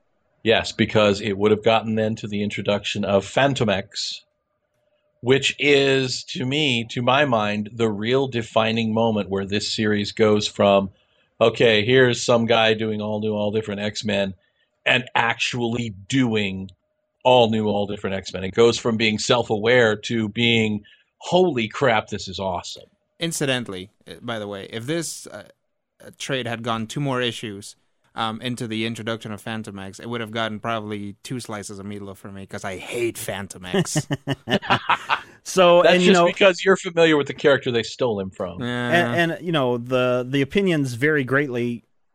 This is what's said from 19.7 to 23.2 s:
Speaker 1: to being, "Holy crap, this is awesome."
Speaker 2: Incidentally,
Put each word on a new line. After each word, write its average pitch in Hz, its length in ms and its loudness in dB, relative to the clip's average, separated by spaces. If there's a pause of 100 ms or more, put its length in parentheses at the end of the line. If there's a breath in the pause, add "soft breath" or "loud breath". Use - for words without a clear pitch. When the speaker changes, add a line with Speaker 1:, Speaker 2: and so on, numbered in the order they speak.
Speaker 1:
to 110 320 -4
being, 110 540 0 (340 soft breath)
"Holy 165 500 0
crap, 110 400 0
this 98 220 -10
is 90 100 -10
awesome." 92 480 -8 (320)
Speaker 2:
Incidentally, 127 720 -4 (180)